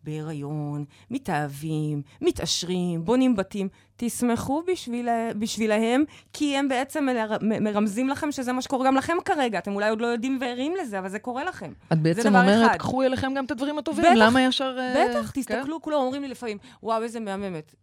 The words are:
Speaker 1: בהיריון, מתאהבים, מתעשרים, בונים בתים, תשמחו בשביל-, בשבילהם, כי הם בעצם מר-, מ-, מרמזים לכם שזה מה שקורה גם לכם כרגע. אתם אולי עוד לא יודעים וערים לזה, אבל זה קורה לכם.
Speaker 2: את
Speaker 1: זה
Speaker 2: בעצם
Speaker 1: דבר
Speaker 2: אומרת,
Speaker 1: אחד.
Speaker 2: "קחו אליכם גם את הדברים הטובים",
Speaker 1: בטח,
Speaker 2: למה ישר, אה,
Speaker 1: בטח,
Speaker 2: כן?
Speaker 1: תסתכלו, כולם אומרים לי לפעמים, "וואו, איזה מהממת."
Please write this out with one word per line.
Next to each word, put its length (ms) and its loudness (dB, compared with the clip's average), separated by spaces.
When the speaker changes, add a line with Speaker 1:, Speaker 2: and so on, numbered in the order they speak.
Speaker 1:
בהיריון, 800 -6
מתאהבים, 880 -4
מתעשרים, 840 -2
בונים 300 4
בתים, 320 -4
תשמחו 760 -2
בשביל-, 380 -4
בשבילהם, 640 2
כי 240 -2
הם 100 0
בעצם 380 -2
מר-, 360 0
מ-, 220 0
מרמזים 460 0
לכם 220 -2
שזה 220 -4
מה 80 -4
שקורה 260 -2
גם 80 4
לכם 180 2
כרגע. 320 0
אתם 180 -4
אולי 140 0
עוד 120 0
לא 60 0
יודעים 340 -2
וערים 400 -2
לזה, 180 -6
אבל 100 -8
זה 100 -8
קורה 240 -6
לכם. 300 -8
Speaker 2:
את 40 4
Speaker 1:
זה 60 2
Speaker 2:
בעצם 260 2
Speaker 1:
דבר 120 8
Speaker 2:
אומרת, 280 6
Speaker 1:
אחד. 80 2
Speaker 2:
"קחו 260 0
אליכם 300 0
גם 120 -2
את 60 -8
הדברים 260 -4
הטובים", 280 -2
Speaker 1:
בטח, 100 10
Speaker 2:
למה 260 8
ישר, 380 0
אה, 300 2
Speaker 1:
בטח, 220 -2
Speaker 2:
כן? 100 -4
Speaker 1:
תסתכלו, 400 -4
כולם 160 -2
אומרים 240 0
לי 60 -8
לפעמים, 300 -8
"וואו, 200 0
איזה 160 -6
מהממת." 640 -6